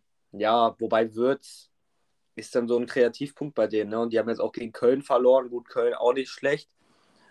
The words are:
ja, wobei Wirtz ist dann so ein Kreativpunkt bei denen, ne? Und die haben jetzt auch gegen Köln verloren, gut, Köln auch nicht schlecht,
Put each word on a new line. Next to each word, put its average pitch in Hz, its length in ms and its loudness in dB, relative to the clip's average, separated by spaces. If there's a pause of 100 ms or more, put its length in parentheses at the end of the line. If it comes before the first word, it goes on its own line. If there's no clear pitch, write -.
(320)
ja, 110 480 2
wobei 113 360 0
Wirtz - 560 -4 (640)
ist - 200 -12
dann 117 120 0
so 120 100 2
ein 120 80 -2
Kreativpunkt 139 680 -2
bei 107 120 2
denen, 104 220 -2
ne? 110 100 -4
Und 117 140 -4
die 113 60 2
haben 110 100 -2
jetzt 113 100 -4
auch 113 140 -4
gegen 113 180 -10
Köln 131 300 2
verloren, 127 480 4
gut, 120 180 -10
Köln 120 260 -2
auch 120 200 2
nicht 131 160 -4
schlecht, 143 400 -4 (600)